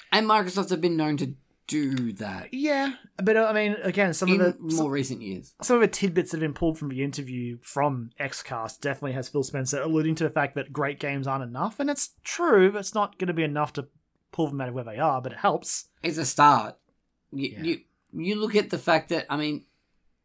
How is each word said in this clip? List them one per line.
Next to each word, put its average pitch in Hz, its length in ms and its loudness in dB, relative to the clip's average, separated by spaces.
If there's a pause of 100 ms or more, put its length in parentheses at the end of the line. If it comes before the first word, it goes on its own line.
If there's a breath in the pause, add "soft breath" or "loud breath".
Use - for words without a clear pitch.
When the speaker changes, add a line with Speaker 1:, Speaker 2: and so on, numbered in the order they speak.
(120 loud breath)
Speaker 1:
And 220 160 4
Microsoft 190 420 2
have 170 100 0
been 170 160 2
known 151 220 0
to 135 160 -4 (320)
do 135 460 -2
that 98 400 -10
Speaker 2:
Yeah, 277 400 0 (240)
but, 214 220 2
uh, 220 80 6
I 214 80 2
mean, 214 180 2 (100)
again, 190 300 2
some 180 160 0
Speaker 1:
in 185 140 6
Speaker 2:
of 180 160 4
the, - 40 -18
Speaker 1:
more 160 80 -4
Speaker 2:
some, 160 180 2
Speaker 1:
recent 135 340 -2
years. 95 400 -10
Speaker 2:
some 247 140 4
of 233 40 4
the 214 80 6
tidbits 175 420 0
that 165 60 -6
have 156 60 -4
been 147 120 -2
pulled 160 240 0
from 147 120 -6
the 131 120 -4
interview 127 600 -6
from 135 480 -2 (100)
Xcast 117 640 -8
definitely 135 320 -4
has 131 160 -6
Phil 143 120 0
Spencer 135 380 -4
alluding 156 360 2
to 165 80 0
the 147 60 2
fact 143 260 0
that 139 180 -6
great 143 260 -2
games 139 260 -4
aren't 135 160 -2
enough, 135 380 -6
and 285 100 -2
it's - 200 -4 (120)
true. 208 540 6
It's 196 180 -6
not 208 240 -2
gonna 180 140 -2
be 160 120 0
enough 147 280 -2
to 131 160 -8 (420)
pull 165 180 0
them 139 120 -6
out 127 80 -4
of 120 60 -8
where 127 100 -6
they 113 140 -10
are, 139 240 2
but 127 100 -6
it - 60 -14
helps. - 500 -2 (140)
Speaker 1:
It's 156 160 -4
a 151 80 -2
start. 135 500 6 (560)
You, 139 160 -4
Speaker 2:
Yeah. 107 140 -14
Speaker 1:
you, 165 180 -2 (320)
you 180 240 -2
look 214 180 0
at 208 140 2
the 170 100 -4
fact 160 300 2
that, 170 220 -2
I 143 80 -4
mean, 151 260 -4 (600)